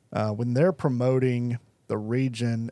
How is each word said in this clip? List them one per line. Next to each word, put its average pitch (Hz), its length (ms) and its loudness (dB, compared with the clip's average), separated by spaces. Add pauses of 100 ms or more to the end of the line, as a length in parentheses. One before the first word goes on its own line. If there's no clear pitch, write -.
(140)
Uh, 107 160 0
when 120 240 -2
they're 165 180 4
promoting 123 840 0 (300)
the 110 100 -2
region 117 760 -2